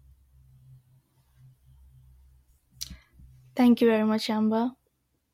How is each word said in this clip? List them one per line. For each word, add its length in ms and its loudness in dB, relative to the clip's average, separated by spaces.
Thank 260 4
you 80 4
very 140 0
much, 260 -4
Amber. 420 -2